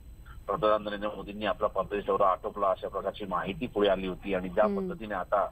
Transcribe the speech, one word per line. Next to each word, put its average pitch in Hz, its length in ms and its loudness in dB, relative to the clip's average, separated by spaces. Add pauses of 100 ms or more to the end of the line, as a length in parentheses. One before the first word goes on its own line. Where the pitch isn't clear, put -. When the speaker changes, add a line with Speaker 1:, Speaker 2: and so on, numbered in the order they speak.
(480)
Speaker 1:
पंतप्रधान 104 360 4
नरेंद्र 104 240 -4
मोदींनी 104 380 -6
आपला 101 220 2
परदेश 95 380 -2
दौरा 98 260 4
आटोपला 101 380 0
अशा 95 180 0
प्रकारची 98 380 -4
माहिती 90 420 -4
पुढे 104 220 2
आली 95 180 2
होती 95 260 -4
आणि 92 160 0
ज्या 101 140 4
Speaker 2:
हम्म. 107 260 2
Speaker 1:
पद्धतीने 107 240 -8
आता, 95 380 0